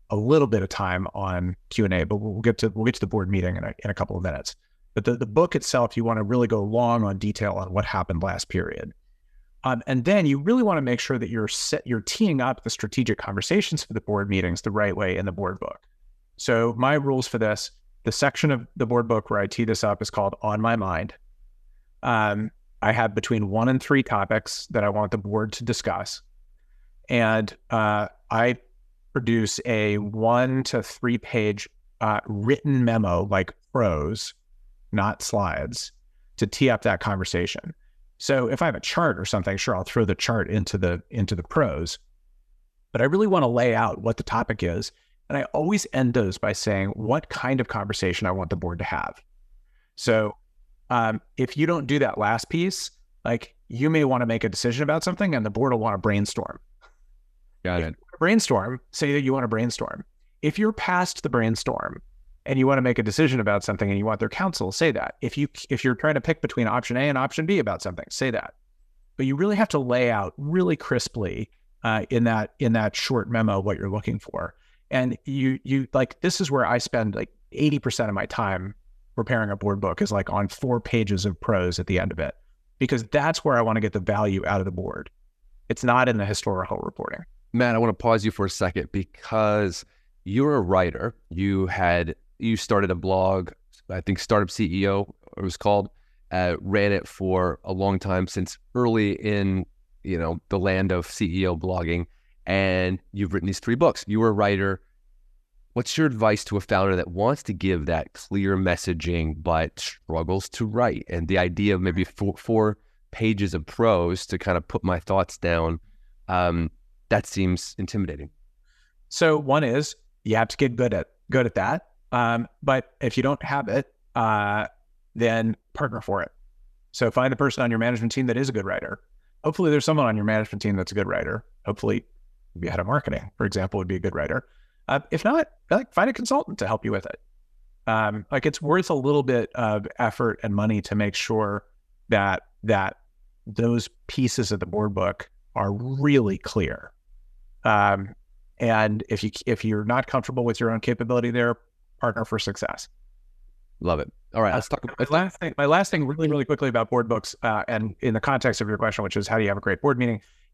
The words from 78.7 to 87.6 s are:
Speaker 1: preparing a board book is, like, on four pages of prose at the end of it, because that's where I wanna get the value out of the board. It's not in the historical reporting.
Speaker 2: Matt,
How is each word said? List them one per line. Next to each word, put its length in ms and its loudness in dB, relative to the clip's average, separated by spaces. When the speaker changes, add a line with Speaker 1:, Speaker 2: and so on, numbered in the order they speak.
Speaker 1:
preparing 340 0
a 60 -2
board 240 -2
book 200 -2
is, 120 0
like, 180 0
on 160 0
four 340 -2
pages 460 0
of 140 -4
prose 400 0
at 80 -6
the 100 2
end 140 -2
of 80 -8
it, 160 -4
because 260 0
that's 400 0
where 120 4
I 60 4
wanna 180 2
get 120 0
the 60 -2
value 480 0
out 140 0
of 40 -2
the 60 -4
board. 400 -8
It's 140 -4
not 260 4
in 100 2
the 60 0
historical 520 -2
reporting. 480 -8
Speaker 2:
Matt, 220 4